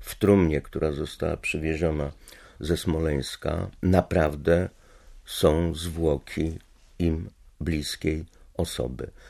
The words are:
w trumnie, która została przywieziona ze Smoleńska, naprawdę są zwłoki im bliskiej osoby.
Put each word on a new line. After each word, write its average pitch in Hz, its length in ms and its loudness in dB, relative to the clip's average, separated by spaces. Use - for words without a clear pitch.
w - 140 -14
trumnie, 90 460 6
która - 320 -2
została 78 440 -4
przywieziona 78 760 -2
ze 78 160 0
Smoleńska, 80 960 -2
naprawdę 85 840 4
są 82 500 2
zwłoki 82 840 -2
im 87 320 -2
bliskiej 78 640 -2
osoby. 64 560 -4